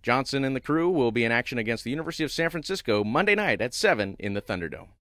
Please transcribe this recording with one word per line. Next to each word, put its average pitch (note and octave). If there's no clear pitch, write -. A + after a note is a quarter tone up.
Johnson C3
and C3+
the B2
crew D#3+
will C3
be A#2
in A2+
action A#2+
against A2+
the A#2
University D#3+
of C#3
San E3
Francisco D3
Monday E3+
night F#3+
at B2+
seven G#2+
in G2+
the G2+
Thunderdome. F2+